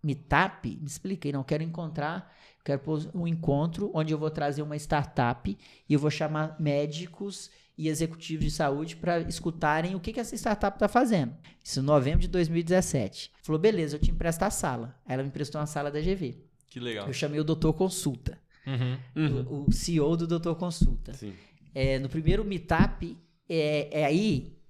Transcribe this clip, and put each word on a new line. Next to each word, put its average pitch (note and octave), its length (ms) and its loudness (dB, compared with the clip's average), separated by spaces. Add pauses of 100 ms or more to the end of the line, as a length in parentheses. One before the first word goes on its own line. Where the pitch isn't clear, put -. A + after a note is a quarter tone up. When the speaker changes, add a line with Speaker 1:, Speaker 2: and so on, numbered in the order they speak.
Speaker 1:
"Meetup?" D3+ 680 0 (120)
Me D3+ 60 -8
expliquei, F3+ 460 -6
"Não, C#3 100 -2
quero D3+ 220 -2
encontrar, E3 680 -6 (320)
quero C#3 140 0
pôr D#3 340 -4
um E3+ 140 -4
encontro E3 680 0
onde D#3 220 0
eu D3+ 40 -2
vou D#3 120 -2
trazer D3+ 320 -2
uma D3 140 -6
startup C#3+ 840 0 (300)
e - 40 4
eu D3 60 6
vou D3 140 2
chamar D#3 480 -2
médicos D#3 920 -2 (280)
e D#3 100 -2
executivos D#3 560 -2
de - 60 2
saúde D3+ 460 -2
pra E3+ 240 0
escutarem E3 760 -2
o F#3 60 -4
que A3 120 -8
que B3 80 -6
essa A3+ 160 -8
startup A3+ 420 0
tá - 80 4
fazendo." G#3+ 480 4 (300)
Isso - 160 -4
em - 40 0
novembro D3 360 6
de F3+ 80 2
dois F3 200 2
mil E3 100 2
e E3+ 40 0
dezessete. E3 680 0 (140)
Falou, D#3 160 2
"Beleza, E3 360 2
eu D3 40 -2
te - 100 6
empresto E3 340 0
a G#3 60 2
sala." B2 460 -4 (100)
Aí - 80 -2
ela C3 80 0
me C#3 60 -2
emprestou D3 320 -4
uma D3 60 -2
sala D3 240 -4
da D3 120 -2
G F#3 120 2
V. C3+ 220 -6 (320)
Speaker 2:
Que B2 120 -12
legal. A2 260 -4
Speaker 1:
Eu C#3 60 -4
chamei D3 280 -2
o D#3 40 2
doutor D#3+ 280 2
Consulta. D#3+ 680 -2 (280)
Speaker 2:
Uhum. B2+ 320 -2 (180)
Speaker 3:
Uhum. B2+ 320 0
Speaker 1:
O, C#3+ 200 -2
o - 40 6
C - 200 0
E D#3+ 80 4
O D3+ 160 4
do E3 100 0
doutor E3 300 0
Consulta. E3 580 2
Speaker 3:
Sim. G#2 180 -12 (420)
Speaker 1:
É, C3+ 260 2
no C3+ 80 -4
primeiro D#3+ 360 2
meetup, F3 720 0 (320)
é, D3+ 520 0
é D3+ 40 4
aí D#3 480 2 (180)